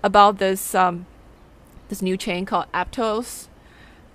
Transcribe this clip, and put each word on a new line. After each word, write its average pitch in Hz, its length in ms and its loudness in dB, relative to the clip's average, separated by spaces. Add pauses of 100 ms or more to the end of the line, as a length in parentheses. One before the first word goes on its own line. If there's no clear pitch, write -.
about 202 360 6
this, 190 360 -2
um, 180 320 0 (840)
this 202 140 -8
new 185 140 -2
chain 190 300 -6
called 180 260 -2
Aptos, 220 760 -4 (680)